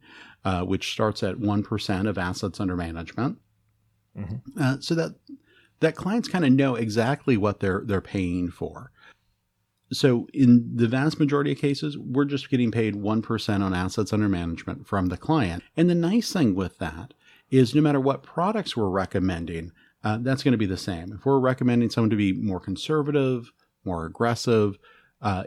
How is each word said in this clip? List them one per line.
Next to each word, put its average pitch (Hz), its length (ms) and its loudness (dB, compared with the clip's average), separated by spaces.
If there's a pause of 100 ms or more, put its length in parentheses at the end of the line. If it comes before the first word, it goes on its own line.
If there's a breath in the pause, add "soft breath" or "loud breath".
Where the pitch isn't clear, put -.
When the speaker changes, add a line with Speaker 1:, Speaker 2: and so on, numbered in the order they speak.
(440 loud breath)
Speaker 1:
uh, 92 180 0
which 92 300 -2
starts 107 300 -2
at 95 180 -4
one 104 220 0
percent 101 440 -2
of 98 120 -2
assets 92 420 -4
under 92 160 -2
management. 85 600 -6 (800)
Speaker 2:
Mm-hmm. 104 200 -10 (240)
Speaker 1:
Uh, 135 200 0
so - 140 -4
that, 165 200 -4 (680 soft breath)
that 160 160 2
clients 220 320 -4
kinda 165 220 2
know 135 240 4
exactly 117 640 0
what 101 220 0
they're, 95 260 0
they're 98 160 0
paying 90 480 -2
for. - 420 -12 (960 soft breath)
So 123 440 2
in 120 420 6
the 117 120 2
vast 135 300 -2
majority 143 340 2
of 139 60 -4
cases, 143 380 -2
we're 131 300 0
just 139 240 -6
getting 123 200 2
paid 107 260 0
one 107 260 0
percent 104 400 -2
on 95 100 0
assets 92 400 -2
under 87 160 2
management 85 580 -4
from 95 200 0
the 90 100 -2
client. 113 460 -2 (120)
And 170 140 4
the 175 60 4
nice 175 360 0
thing 127 240 2
with 90 240 -4
that 80 360 -10 (360 soft breath)
is 131 240 4
no 151 60 6
matter 147 200 4
what 135 220 0
products 196 540 -4
we're 104 140 0
recommending, 90 840 -2 (320 soft breath)
uh, 107 160 0
that's 131 220 -2
gonna 123 160 4
be 107 80 0
the 92 100 -2
same. 92 360 -8
If 101 120 -16
we're 139 160 4
recommending 123 480 2
someone 110 220 2
to 113 60 2
be 98 180 2
more 92 260 -2
conservative, 135 880 -2 (360)
more 82 180 -4
aggressive, 110 720 2 (440 soft breath)
uh, 98 260 -2